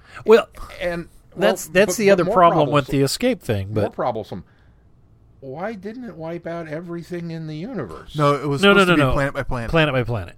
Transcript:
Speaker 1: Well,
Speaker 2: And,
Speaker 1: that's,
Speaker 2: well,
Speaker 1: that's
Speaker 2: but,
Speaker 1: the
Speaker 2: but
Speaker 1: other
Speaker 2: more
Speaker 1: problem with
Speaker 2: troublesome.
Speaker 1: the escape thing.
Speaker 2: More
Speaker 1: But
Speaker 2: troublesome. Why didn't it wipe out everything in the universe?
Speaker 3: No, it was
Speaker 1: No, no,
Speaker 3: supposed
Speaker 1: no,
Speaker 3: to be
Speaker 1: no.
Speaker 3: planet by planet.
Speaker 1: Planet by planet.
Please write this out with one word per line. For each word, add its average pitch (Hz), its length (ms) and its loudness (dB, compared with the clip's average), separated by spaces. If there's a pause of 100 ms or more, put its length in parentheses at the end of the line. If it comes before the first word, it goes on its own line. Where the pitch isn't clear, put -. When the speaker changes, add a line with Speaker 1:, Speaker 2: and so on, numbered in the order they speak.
(260)
Speaker 1:
Well, 214 220 6 (320)
Speaker 2:
And, 175 280 -6 (280)
Speaker 1:
that's, 190 320 0
Speaker 2:
well, 156 60 -10
Speaker 1:
that's 185 220 4
Speaker 2:
but, - 20 -6
Speaker 1:
the 208 120 2
Speaker 2:
but - 40 8
Speaker 1:
other 175 120 4
Speaker 2:
more 190 80 0
Speaker 1:
problem 170 360 6
with 143 160 2
Speaker 2:
troublesome. 143 140 -2
Speaker 1:
the 139 40 4
escape 196 380 0
thing. 101 320 -4
Speaker 2:
More 107 120 0
Speaker 1:
But - 80 -4
Speaker 2:
troublesome. 113 500 -6 (960)
Why 160 340 -10
didn't 220 320 -12
it 190 100 -14
wipe 165 320 -10
out 170 200 -8
everything 170 640 -10
in 160 160 -10
the 156 80 -10
universe? 156 600 -10
Speaker 3:
No, 147 200 2
it 139 120 -6
was 139 140 -2
Speaker 1:
No, 202 120 8
no, 202 80 6
Speaker 3:
supposed 185 80 2
Speaker 1:
no, 175 60 4
Speaker 3:
to 151 60 4
be 139 60 4
Speaker 1:
no. 127 60 0
Speaker 3:
planet 139 200 0
by 135 100 -4
planet. 117 280 -4
Speaker 1:
Planet 156 220 2
by 131 100 2
planet. 107 340 -6